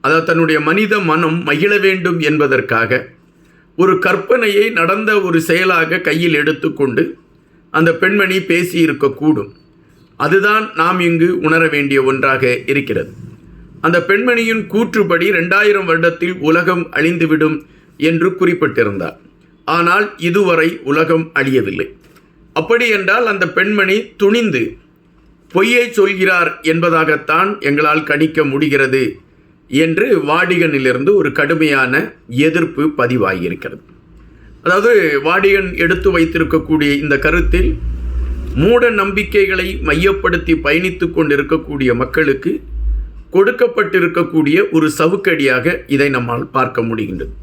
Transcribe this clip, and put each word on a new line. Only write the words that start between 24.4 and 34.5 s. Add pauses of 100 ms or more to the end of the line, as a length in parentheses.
பொய்யை
சொல்கிறார்
என்பதாகத்தான்
எங்களால்
கணிக்க
முடிகிறது (500)
என்று
வாடிகனிலிருந்து
ஒரு
கடுமையான (160)
எதிர்ப்பு
பதிவாகியிருக்கிறது. (840)